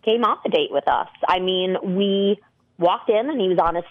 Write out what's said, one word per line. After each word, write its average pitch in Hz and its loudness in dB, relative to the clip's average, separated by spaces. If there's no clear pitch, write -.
came 226 0
on 226 0
the - -4
date 156 0
with 139 -2
us. 127 -2
I 185 2
mean, 185 -2
we 196 2
walked 180 0
in 220 2
and 294 -4
he 190 2
was 175 2
on 170 2
his 170 -4